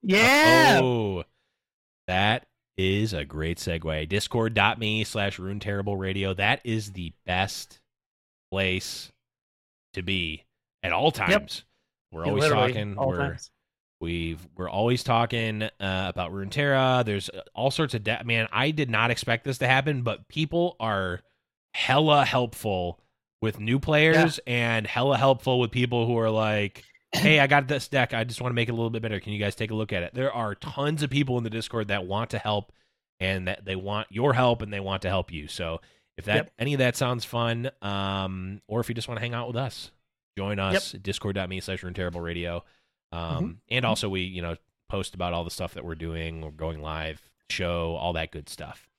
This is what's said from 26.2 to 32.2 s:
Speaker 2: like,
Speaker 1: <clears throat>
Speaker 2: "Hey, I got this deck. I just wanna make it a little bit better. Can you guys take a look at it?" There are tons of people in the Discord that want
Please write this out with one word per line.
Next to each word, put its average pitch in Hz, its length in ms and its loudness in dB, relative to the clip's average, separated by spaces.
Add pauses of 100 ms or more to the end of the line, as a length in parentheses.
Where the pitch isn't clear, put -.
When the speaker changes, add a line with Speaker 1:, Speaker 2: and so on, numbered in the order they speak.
Speaker 2:
like, 107 540 0 (160)
Speaker 1:
<clears throat> - 140 -16
Speaker 2:
"Hey, 151 260 6
I 139 80 6
got 143 200 6
this 139 200 -2
deck. 131 260 0
I 113 100 0
just 117 180 -6
wanna 123 120 -2
make 117 160 0
it 120 40 -2
a - 20 -2
little 117 140 0
bit 113 120 -4
better. 110 180 -2
Can 104 140 -8
you 104 60 -4
guys 101 160 0
take 113 160 -4
a 110 40 -4
look 107 180 -2
at 90 100 0
it?" 87 100 -8
There 131 200 0
are 107 220 -4
tons 147 480 -2
of 139 60 -2
people 131 280 2
in 117 60 -2
the 113 60 -4
Discord 113 380 -4
that 101 180 -2
want 101 260 -2